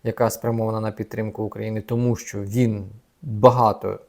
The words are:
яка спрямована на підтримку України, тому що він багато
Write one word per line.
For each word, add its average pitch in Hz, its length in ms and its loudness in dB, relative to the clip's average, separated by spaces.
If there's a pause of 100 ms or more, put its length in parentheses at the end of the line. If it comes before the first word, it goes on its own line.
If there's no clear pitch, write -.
яка 113 260 2
спрямована 110 500 -2
на 110 120 -4
підтримку 110 520 -6
України, 107 380 -6
тому 120 340 0
що - 260 -8
він 104 440 0 (360)
багато 110 880 4